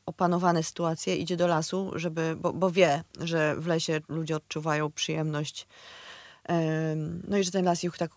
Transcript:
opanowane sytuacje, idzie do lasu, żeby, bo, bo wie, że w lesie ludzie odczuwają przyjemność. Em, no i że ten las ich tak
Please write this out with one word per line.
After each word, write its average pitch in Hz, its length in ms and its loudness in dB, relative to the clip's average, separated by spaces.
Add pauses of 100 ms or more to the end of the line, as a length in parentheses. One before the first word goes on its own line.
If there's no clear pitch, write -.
opanowane 175 560 2
sytuacje, 165 540 -2
idzie 175 200 -2
do 175 100 2
lasu, 175 480 0
żeby, 160 460 -2
bo, 165 120 0
bo 180 180 2
wie, 165 320 6 (180)
że 160 360 0
w 160 100 -6
lesie 165 420 0
ludzie 156 280 -2
odczuwają 151 560 -2
przyjemność. 156 720 -4 (800)
Em, 160 840 0
no 196 100 2
i 196 60 4
że 180 60 -2
ten 185 140 0
las 175 200 2
ich 175 140 -2
tak 165 180 0